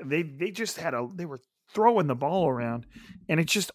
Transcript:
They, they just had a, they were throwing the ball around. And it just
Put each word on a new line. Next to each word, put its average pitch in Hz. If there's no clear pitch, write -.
They, 147
they 160
just 214
had 160
a, 120
they 175
were 139
throwing 214
the 131
ball 156
around. 120
And 160
it 165
just 196